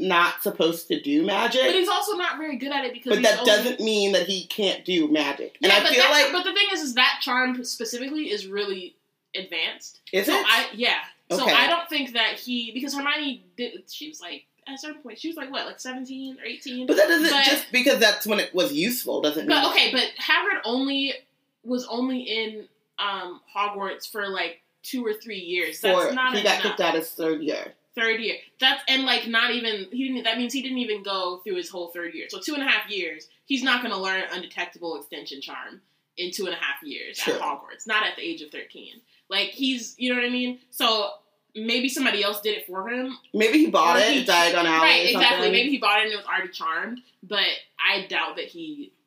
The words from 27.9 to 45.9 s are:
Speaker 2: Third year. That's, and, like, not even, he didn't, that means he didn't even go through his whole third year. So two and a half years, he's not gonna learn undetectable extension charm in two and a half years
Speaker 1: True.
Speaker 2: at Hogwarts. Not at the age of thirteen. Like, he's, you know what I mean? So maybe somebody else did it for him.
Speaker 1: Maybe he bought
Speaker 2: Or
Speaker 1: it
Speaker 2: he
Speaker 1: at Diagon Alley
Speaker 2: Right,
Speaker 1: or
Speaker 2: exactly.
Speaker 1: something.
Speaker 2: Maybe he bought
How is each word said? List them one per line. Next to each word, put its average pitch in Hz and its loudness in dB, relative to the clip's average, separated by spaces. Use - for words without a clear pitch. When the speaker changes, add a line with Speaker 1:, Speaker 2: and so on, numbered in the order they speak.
Speaker 2:
Third 226 0
year. 190 -4
That's, 269 2
and, 262 2
like, 240 0
not 233 2
even, 220 -4
he 269 -4
didn't, 247 -4
that 226 -2
means 240 -2
he 269 -4
didn't 254 -4
even 208 -4
go 185 -4
through 196 -4
his 175 -6
whole 175 -10
third 170 -10
year. - -10
So 190 -12
two 302 -6
and 277 -4
a - -4
half 214 0
years, 170 -8
he's 262 -2
not 247 2
gonna 208 -2
learn 190 -2
undetectable 170 -8
extension 143 -14
charm 127 -14
in 180 -6
two 190 -4
and 175 -4
a - -8
half 139 -6
years - -12
Speaker 1:
True. - 0
Speaker 2:
at - -6
Hogwarts. - -8
Not 208 0
at 175 -4
the - -12
age 160 -8
of 147 -16
thirteen. 143 -18
Like, 190 -2
he's, 262 -4
you 247 -2
know 247 0
what 240 0
I 247 -2
mean? 247 -2
So 220 0
maybe 233 0
somebody 240 0
else 208 -2
did 208 0
it - -12
for 190 -8
him. 254 -6
Speaker 1:
Maybe 220 6
he 302 8
bought 170 6
Speaker 2:
Or - 6
Speaker 1:
it 220 6
Speaker 2:
he 269 4
Speaker 1:
at - -4
Diagon 175 6
Alley 160 4
Speaker 2:
Right, 220 8
Speaker 1:
or - 2
Speaker 2:
exactly. - 6
Speaker 1:
something. - 2
Speaker 2:
Maybe 247 4
he 269 0
bought 208 2